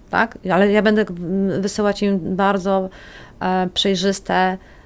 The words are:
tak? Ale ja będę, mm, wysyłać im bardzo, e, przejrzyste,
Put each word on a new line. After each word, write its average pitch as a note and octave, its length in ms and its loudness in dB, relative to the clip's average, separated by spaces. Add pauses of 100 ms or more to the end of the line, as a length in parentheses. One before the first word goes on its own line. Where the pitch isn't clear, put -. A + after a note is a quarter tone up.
(100)
tak? G#3+ 280 0 (140)
Ale G3+ 200 4
ja G#3 100 4
będę, G#3+ 260 2
mm, F3+ 540 -2
wysyłać G3+ 400 -2
im G3 340 0
bardzo, F#3+ 520 0 (520)
e, F#3 340 0
przejrzyste, F#3 840 0 (280)